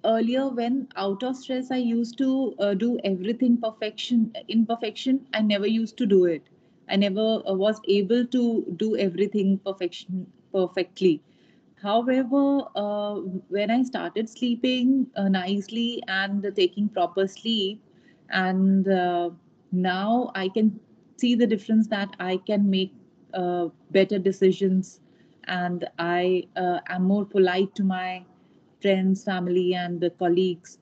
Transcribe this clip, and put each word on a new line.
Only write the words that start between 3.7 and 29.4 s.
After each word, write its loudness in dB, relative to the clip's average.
in 2
perfection. -2
I 0
never 2
used -2
to 0
do 6
it. 0
I 0
never, 2
uh, 0
was 0
able 2
to 2
do -2
everything 0
perfection, -8
perfectly. 0
However, 0
uh, -4
when 0
I 2
started -4
sleeping, 0
uh, 0
nicely -4
and -2
taking 0
proper 0
sleep, -4
and, 2
uh, 0
now 0
I -4
can 2
see 2
the 4
difference 2
that -6
I -2
can 0
make, 0
uh, -2
better 2
decisions, 0
and -4
I, 0
uh, -2
am -2
more 2
polite 2
to -2
my -4
friends, 2
family, 0